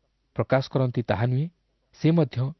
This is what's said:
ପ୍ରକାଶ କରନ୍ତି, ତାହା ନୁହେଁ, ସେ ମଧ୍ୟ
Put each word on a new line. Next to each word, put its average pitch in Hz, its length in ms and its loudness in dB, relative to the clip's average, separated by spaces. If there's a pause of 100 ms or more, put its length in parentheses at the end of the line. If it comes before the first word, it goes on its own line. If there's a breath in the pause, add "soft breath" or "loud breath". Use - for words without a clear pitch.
(360)
ପ୍ରକାଶ 135 320 0
କରନ୍ତି, 127 340 -2
ତାହା 104 240 0
ନୁହେଁ, 131 220 -2 (440)
ସେ - 180 0
ମଧ୍ୟ 143 480 0